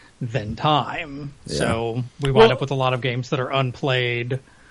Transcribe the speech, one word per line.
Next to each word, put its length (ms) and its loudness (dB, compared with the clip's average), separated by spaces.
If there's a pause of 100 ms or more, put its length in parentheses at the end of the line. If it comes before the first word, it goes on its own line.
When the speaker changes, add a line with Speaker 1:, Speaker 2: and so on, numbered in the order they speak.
(200)
Speaker 1:
than 360 -4
time. 760 -2 (120)
Speaker 2:
Yeah. 120 -6
Speaker 1:
So 460 -2 (160)
we 100 0
wind 60 2 (120)
Speaker 3:
Well 40 2
Speaker 1:
up 80 -4
with 100 -2
a 40 -2
lot 200 2
of 60 -2
games 300 -4
that 100 0
are 120 -4
unplayed 880 0 (300)